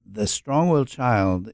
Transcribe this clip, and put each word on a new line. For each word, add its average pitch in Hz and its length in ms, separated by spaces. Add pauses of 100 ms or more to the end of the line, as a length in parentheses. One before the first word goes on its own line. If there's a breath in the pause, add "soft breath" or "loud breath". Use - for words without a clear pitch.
the 104 220
strong-willed 147 600
child 98 680